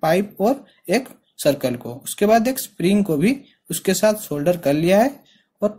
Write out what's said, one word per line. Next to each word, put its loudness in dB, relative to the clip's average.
पाइप 0
और 0
एक 0
सर्कल 0
को। -12
उसके -4
बाद 4
एक -4
स्प्रिंग 0
को -2
भी 2
उसके -2
साथ 2
सोल्डर -2
कर 0
लिया 2
है। 2
और -4